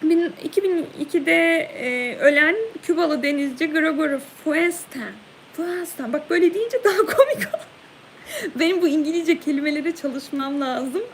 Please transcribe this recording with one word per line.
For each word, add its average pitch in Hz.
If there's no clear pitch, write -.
bin-, 330
iki 392
bin 359
ikide, 330
e, 247
ölen 294
Kübalı 311
denizci 285
Gregory 302
Fuensten. 302
Fuensten. 339
Bak 294
böyle 339
deyince 466
daha 392
<laughs> -
komik -
oldu. -
Benim 339
bu 339
İngilizce 311
kelimelere 294
çalışmam 277
lazım 262